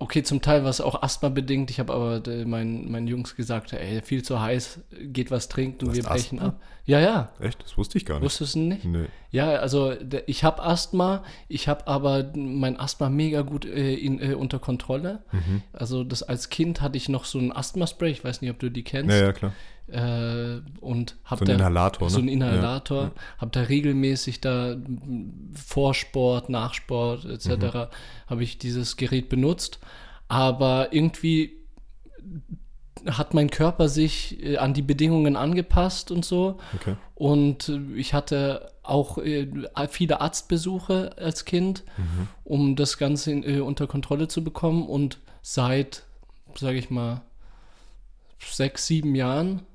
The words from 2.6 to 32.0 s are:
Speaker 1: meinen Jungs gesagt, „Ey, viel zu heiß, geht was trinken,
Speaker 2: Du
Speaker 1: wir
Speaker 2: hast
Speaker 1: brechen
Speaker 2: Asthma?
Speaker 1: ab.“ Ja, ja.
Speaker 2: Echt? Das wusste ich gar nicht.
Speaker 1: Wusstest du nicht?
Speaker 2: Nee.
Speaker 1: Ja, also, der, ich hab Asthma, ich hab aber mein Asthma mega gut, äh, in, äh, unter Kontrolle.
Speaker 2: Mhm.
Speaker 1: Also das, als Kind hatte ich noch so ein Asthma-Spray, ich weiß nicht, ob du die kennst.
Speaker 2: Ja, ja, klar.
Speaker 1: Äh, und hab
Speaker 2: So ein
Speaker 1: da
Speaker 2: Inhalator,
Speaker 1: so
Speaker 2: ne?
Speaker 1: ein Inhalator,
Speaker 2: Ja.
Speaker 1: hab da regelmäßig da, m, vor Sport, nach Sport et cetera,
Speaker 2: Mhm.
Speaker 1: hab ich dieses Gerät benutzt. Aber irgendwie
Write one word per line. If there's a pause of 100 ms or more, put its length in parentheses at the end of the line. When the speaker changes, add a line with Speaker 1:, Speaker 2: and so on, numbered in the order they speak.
Speaker 1:
meinen
Jungs
gesagt,
„Ey,
viel
zu
heiß, (240)
geht
was
trinken,
Speaker 2:
Du
Speaker 1:
wir
Speaker 2:
hast
Speaker 1:
brechen
Speaker 2:
Asthma?
Speaker 1:
ab.“ (240)
Ja,
ja.
Speaker 2:
Echt?
Das
wusste
ich
gar
nicht.
Speaker 1:
Wusstest
du
nicht?
Speaker 2:
Nee. (240)
Speaker 1:
Ja,
also,
der,
ich
hab
Asthma, (240)
ich
hab
aber
mein
Asthma
mega
gut,
äh,
in,
äh,
unter
Kontrolle.
Speaker 2:
Mhm. (100)
Speaker 1:
Also
das,
als
Kind
hatte
ich
noch
so
ein
Asthma-Spray,
ich
weiß
nicht,
ob
du
die
kennst.
Speaker 2:
Ja,
ja,
klar. (340)
Speaker 1:
Äh, (200)
und
hab
Speaker 2:
So
ein
Speaker 1:
da
Speaker 2:
Inhalator,
Speaker 1:
so
Speaker 2:
ne?
Speaker 1:
ein
Inhalator,
Speaker 2:
Ja. (260)
Speaker 1:
hab
da
regelmäßig
da,
m,
vor
Sport,
nach
Sport
et
cetera,
Speaker 2:
Mhm. (380)
Speaker 1:
hab
ich
dieses
Gerät
benutzt. (480)
Aber
irgendwie (1500)